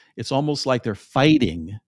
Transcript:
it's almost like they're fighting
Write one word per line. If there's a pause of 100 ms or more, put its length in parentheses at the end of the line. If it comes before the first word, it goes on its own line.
(160)
it's
almost
like
they're
fighting